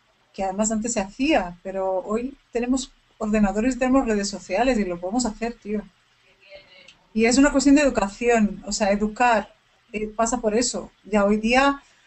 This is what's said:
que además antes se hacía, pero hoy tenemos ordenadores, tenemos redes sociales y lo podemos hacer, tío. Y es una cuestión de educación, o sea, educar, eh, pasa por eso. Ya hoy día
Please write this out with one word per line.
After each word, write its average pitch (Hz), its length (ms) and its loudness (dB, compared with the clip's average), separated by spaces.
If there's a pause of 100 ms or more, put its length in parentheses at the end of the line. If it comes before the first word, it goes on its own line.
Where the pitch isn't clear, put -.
(320)
que 196 120 -6
además 196 260 -2
antes 226 220 -4
se 214 80 -2
hacía, 196 640 -2
pero 190 380 -4
hoy 240 360 -6 (160)
tenemos 247 400 -4 (260)
ordenadores, 214 600 0
tenemos 262 280 2
redes 202 220 -2
sociales 214 500 -2
y 202 60 0
lo 175 160 -6
podemos 202 240 -4
hacer, 226 300 -6
tío. 208 280 -8 (1300)
Y 220 100 2
es 254 140 4
una 285 140 6
cuestión 277 240 6
de 302 60 4
educación, 220 840 0
o 202 60 -8
sea, 208 200 0
educar, 214 600 0 (380)
eh, 214 160 -6
pasa 226 300 -2
por 214 160 0
eso. 240 360 -2 (140)
Ya 208 200 0
hoy 208 140 4
día 254 420 2 (260)